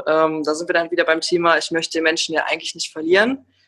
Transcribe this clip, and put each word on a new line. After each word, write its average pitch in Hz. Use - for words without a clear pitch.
Ähm, 156
da 151
sind 165
wir 175
dann 165
wieder 170
beim 160
Thema, 170
ich -
möchte 165
den 160
Menschen 160
ja 151
eigentlich -
nicht -
verlieren. 196